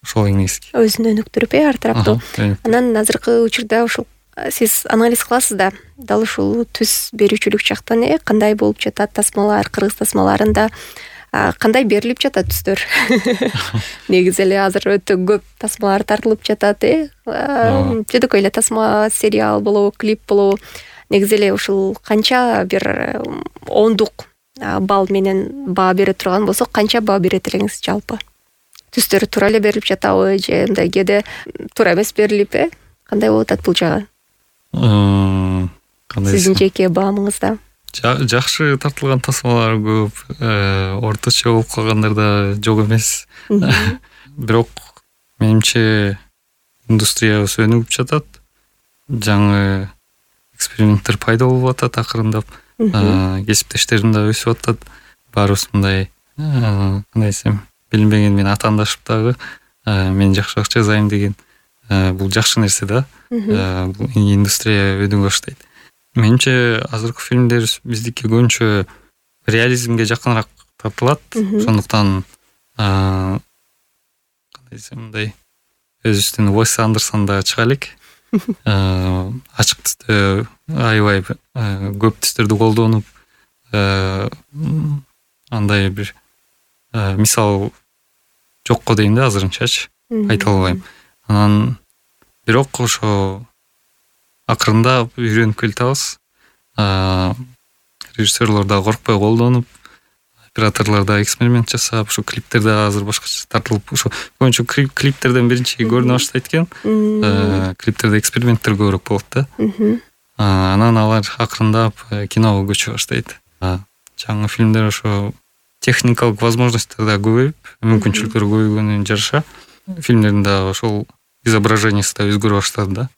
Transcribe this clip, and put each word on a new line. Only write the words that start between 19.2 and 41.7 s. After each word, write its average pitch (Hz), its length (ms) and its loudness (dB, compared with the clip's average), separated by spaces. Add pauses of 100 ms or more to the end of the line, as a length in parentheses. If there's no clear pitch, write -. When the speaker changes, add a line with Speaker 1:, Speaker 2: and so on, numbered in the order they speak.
Speaker 2:
болобу, 202 380 0
клип - 300 -2
болобу, 202 320 2 (500)
негизи 202 260 2
эле 202 180 2
ушул 196 440 -2 (100)
канча 220 580 2
бир, 190 220 -2
э, - 340 -4 (460)
ондук, 214 600 0 (340)
а, 196 180 -4
балл 196 300 2
менен 196 640 -2
баа 185 200 2
бере 190 200 2
турган 196 320 -2
болсок, 185 260 -2
канча 220 300 0
баа 208 180 0
берет 185 280 0
элеңиз 202 360 -4
жалпы? 208 340 -6 (760)
Түстөр 202 340 2
туура 202 220 0
эле 220 100 2
берилип 208 240 0
жатабы 190 560 0
же - 280 0
мындай 185 220 0
кээде 196 360 0 (500)
туура 196 200 2
эмес 208 180 -2
берилип, 208 420 0
э? 330 140 0 (400)
Кандай 214 200 0
болуп 110 120 2 (100)
атат 196 100 -2
бул 175 140 0
жагы? 180 320 -2 (680)
Speaker 1:
М, 98 960 2 (380)
кандай 98 260 -2
Speaker 2:
Сиздин 190 200 4
Speaker 1:
десем? 190 140 2
Speaker 2:
жеке 185 200 0
баамыңызда? 196 680 -2 (380)
Speaker 1:
Жа-, 127 320 -2
жакшы 135 500 0
тартылган 135 440 -2
тасмалар 117 580 0
көп, 107 320 0 (280)
э, 98 640 0
орточо 110 520 0
болуп 113 180 2